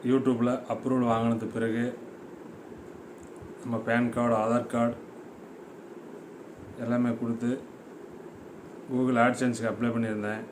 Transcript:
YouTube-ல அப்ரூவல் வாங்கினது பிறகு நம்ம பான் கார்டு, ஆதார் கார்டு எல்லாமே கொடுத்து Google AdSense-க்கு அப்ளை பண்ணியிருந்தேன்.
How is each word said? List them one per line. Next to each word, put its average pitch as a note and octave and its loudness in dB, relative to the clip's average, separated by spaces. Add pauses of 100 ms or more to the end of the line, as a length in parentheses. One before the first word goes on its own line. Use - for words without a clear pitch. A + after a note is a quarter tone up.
(120)
YouTube-ல B2 4 (220)
அப்ரூவல் B2 2
வாங்கினது A2+ 4
பிறகு A2+ 2 (1800)
நம்ம A#2 -2 (100)
பான் A#2 4
கார்டு, A#2+ 6
ஆதார் A#2 4
கார்டு A#2 4 (1900)
எல்லாமே A#2+ 4
கொடுத்து A#2 0 (1400)
Google B2+ 4
AdSense-க்கு B2 2
அப்ளை A2+ 0
பண்ணியிருந்தேன். G#2+ 0